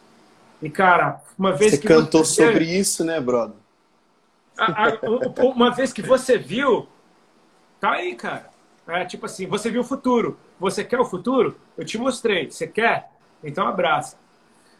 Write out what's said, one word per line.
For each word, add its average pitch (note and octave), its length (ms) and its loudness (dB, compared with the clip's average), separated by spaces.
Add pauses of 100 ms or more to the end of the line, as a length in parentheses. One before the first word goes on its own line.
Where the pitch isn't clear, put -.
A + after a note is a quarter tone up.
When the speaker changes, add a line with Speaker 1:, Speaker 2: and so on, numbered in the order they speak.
(600)
Speaker 1:
E, D#3 80 -8
cara, E3 520 2 (180)
uma F#3+ 140 2
vez G#3 200 4
Speaker 2:
Você - 60 2
Speaker 1:
que - 80 -4
Speaker 2:
cantou D#3+ 380 6
Speaker 1:
você - 220 4
Speaker 2:
sobre D#3+ 180 4
isso, F3+ 400 -2
né, E3 160 -2
brother? A#2+ 340 -2 (1040)
Speaker 1:
A, A3 300 2
a, A3 40 0 (160)
u-, B3+ 380 0
u-, C4+ 60 4
uma A#3+ 180 4
vez C4 220 -4
que - 100 -10
você B3+ 340 2
viu, F#3+ 520 -2 (920)
tá A3 120 0
aí, F4+ 240 -6
cara. E3 340 -12 (380)
É, F3 160 -4
tipo G#3 220 -12
assim, F#3+ 200 -10
você G#3 240 -4
viu A#3 120 -2
o - 20 -2
futuro. A#3+ 520 -2 (220)
Você F#3+ 240 -4
quer A#3+ 160 -4
o B3 60 4
futuro? F#3+ 520 -2 (200)
Eu E3+ 80 -10
te - 120 -8
mostrei. A3 540 -2
Você - 160 -10
quer? G3+ 420 -2 (360)
Então F3+ 240 -4
abraça. E3+ 480 -2 (640)